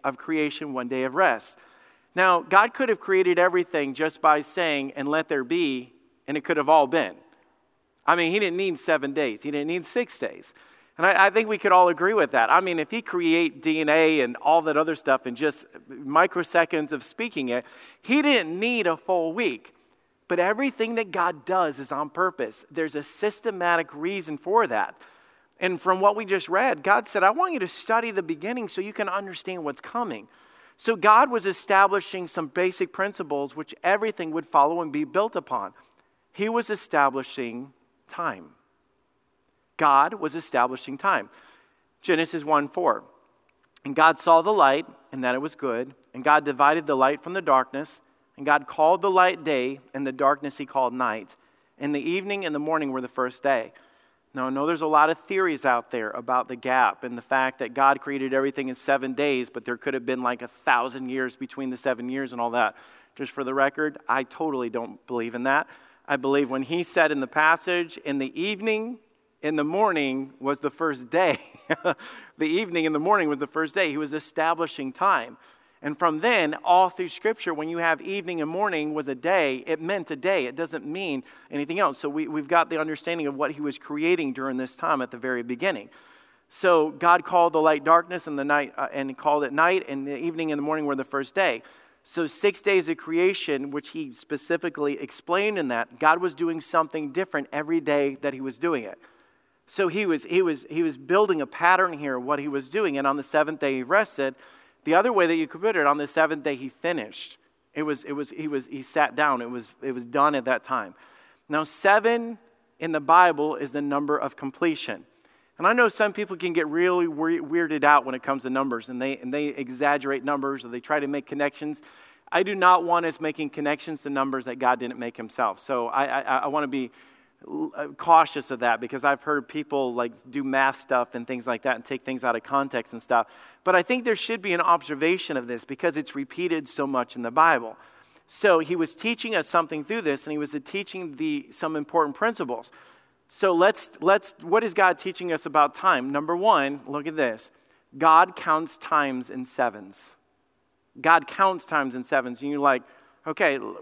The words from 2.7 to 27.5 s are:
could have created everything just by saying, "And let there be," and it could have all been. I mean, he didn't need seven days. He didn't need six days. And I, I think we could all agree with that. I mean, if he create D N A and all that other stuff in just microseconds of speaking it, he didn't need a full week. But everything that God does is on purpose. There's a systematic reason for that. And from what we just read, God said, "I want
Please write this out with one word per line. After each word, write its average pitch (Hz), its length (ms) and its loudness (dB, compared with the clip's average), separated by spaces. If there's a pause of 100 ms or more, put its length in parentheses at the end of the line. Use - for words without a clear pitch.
could 262 160 -2
have 214 120 0
created 185 360 2
everything 170 580 2
just 156 260 -4
by 151 220 4
saying, 147 520 -4
"And 139 140 -6
let 156 200 0
there 143 140 0
be," 131 500 -2 (340)
and 147 100 -4
it 151 80 -6
could 160 140 0
have 143 100 0
all 156 180 8
been. 131 300 0 (880)
I 156 80 4
mean, 170 160 0
he 190 80 0
didn't 185 180 -2
need 180 220 -2
seven 143 340 0
days. 135 300 -2
He 147 80 -8
didn't 147 160 -4
need 170 180 -4
six - 320 -6
days. - 380 -10 (420)
And 160 80 -2
I, 190 220 6
I 202 40 6
think 214 180 0
we 214 100 -2
could 202 140 2
all 180 160 8
agree 175 260 2
with 175 180 2
that. 120 200 4
I 170 80 6
mean, 180 180 -2
if 151 100 -4
he 226 140 -6
create 165 600 0
D 156 180 0
N 151 80 -2
A 160 320 6
and 120 160 0
all 160 260 4
that 156 140 0
other 156 180 0
stuff 135 320 0
in 123 80 -8
just 143 320 -4 (220)
microseconds 160 1040 0
of 135 100 -6
speaking 185 460 -6
it, 120 160 -2 (360)
he 277 220 0
didn't 196 380 2
need 233 260 0
a 165 100 2
full 165 360 -2
week. 170 400 -4 (560)
But 175 100 0
everything 226 580 0
that 226 140 -4
God 170 340 -2
does 170 360 0
is 131 100 -10
on 147 200 -4
purpose. 170 600 -4
There's 151 240 -4
a 147 80 -6
systematic 180 880 -2
reason 156 460 -6
for 202 300 2
that. 107 260 -2 (640)
And 180 220 -2
from 185 200 2
what 202 140 6
we 220 100 -4
just 190 240 -2
read, 202 360 0
God 214 240 4
said, 190 160 0
"I 190 60 8
want 339 240 0